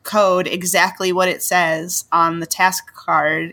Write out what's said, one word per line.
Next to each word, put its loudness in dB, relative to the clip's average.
code 2
exactly 0
what 2
it -4
says -2
on 2
the -6
task 0
card -2